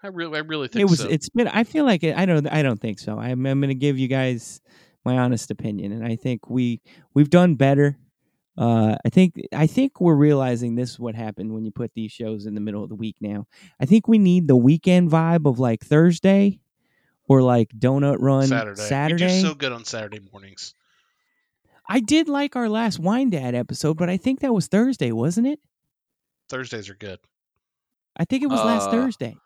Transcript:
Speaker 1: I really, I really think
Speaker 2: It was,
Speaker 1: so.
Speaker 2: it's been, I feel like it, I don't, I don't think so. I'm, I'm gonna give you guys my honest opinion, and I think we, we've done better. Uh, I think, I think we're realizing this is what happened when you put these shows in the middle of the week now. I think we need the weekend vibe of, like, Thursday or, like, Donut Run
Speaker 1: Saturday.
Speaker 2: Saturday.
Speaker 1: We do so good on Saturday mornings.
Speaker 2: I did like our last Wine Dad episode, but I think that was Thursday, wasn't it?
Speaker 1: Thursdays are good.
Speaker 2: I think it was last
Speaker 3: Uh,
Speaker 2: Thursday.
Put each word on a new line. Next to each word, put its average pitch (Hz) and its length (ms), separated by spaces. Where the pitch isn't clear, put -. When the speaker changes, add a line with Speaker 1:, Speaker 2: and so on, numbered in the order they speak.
Speaker 1:
I 202 40
really, 170 300
I 156 40
really 156 260
think 226 140
Speaker 2:
It 196 80
was, 160 100
Speaker 1:
so. - 100
Speaker 2:
it's - 200
been, 233 180
I 220 160
feel 294 220
like 190 180
it, 160 140
I 185 80
don't, 151 220
I 151 160
don't 120 160
think 107 200
so. 107 180
I'm, 127 280
I'm 135 160
gonna 139 120
give 135 240
you 131 100
guys 127 540
my 127 120
honest 123 340
opinion, 101 400
and 113 140
I 113 100
think 120 340
we, 120 320
we've 143 160
done 175 260
better. 139 420
Uh, 113 380
I 113 40
think, 185 260
I 147 140
think 262 340
we're 170 140
realizing 131 600
this 123 160
is - 80
what 117 160
happened 110 380
when 110 120
you 107 60
put 117 240
these 110 160
shows 110 340
in 104 80
the 104 80
middle 104 220
of - 60
the 110 60
week 107 260
now. 104 260
I 131 60
think 214 220
we 226 120
need 180 280
the 135 100
weekend 165 520
vibe 165 400
of, 117 80
like, 120 260
Thursday 190 760
or, 135 140
like, 123 280
Donut 135 500
Run 135 280
Speaker 1:
Saturday. 107 340
Speaker 2:
Saturday. 147 440
Speaker 1:
We 185 60
do 185 160
so 151 80
good 139 160
on 117 140
Saturday 107 340
mornings. 98 440
Speaker 2:
I 233 120
did 311 280
like 285 260
our 240 140
last 214 300
Wine 233 320
Dad 127 240
episode, 147 420
but 175 120
I 185 80
think 269 240
that 262 120
was 190 140
Thursday, 208 440
wasn't 170 360
it? 302 120
Speaker 1:
Thursdays 120 400
are 95 60
good. 98 240
Speaker 2:
I 170 80
think 262 180
it 294 40
was 254 120
last 220 300
Speaker 3:
Uh, - 20
Speaker 2:
Thursday. 226 540